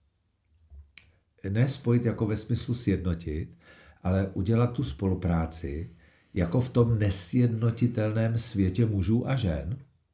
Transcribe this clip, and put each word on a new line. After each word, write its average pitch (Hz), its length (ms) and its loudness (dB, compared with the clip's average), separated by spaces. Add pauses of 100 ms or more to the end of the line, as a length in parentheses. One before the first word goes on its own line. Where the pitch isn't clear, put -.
(1500)
Ne 110 200 2
spojit 120 360 2
jako 107 220 0
ve 107 100 -2
smyslu - 380 -4
sjednotit, 85 800 -2 (460)
ale 95 320 0
udělat 110 380 0
tu - 120 -2
spolupráci 85 1080 -2 (440)
jako 92 260 2
v 120 80 -2
tom 117 300 4
nesjednotitelném 113 1400 0
světě 98 480 2
mužů 104 420 2
a 131 80 0
žen, 87 420 -2 (360)